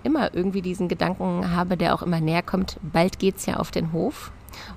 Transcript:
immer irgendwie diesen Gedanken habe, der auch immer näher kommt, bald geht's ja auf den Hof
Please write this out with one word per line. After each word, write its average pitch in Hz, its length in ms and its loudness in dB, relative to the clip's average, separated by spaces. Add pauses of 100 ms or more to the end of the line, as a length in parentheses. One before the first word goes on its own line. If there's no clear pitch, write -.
immer 269 320 2
irgendwie 185 260 0
diesen 175 260 -2
Gedanken 175 680 0
habe, 180 200 2
der 165 200 4
auch - 80 -2
immer 170 180 2
näher 165 220 2
kommt, - 400 -2
bald 160 340 2
geht's 190 300 0
ja - 100 0
auf - 140 -2
den 165 220 0
Hof 190 380 -2 (460)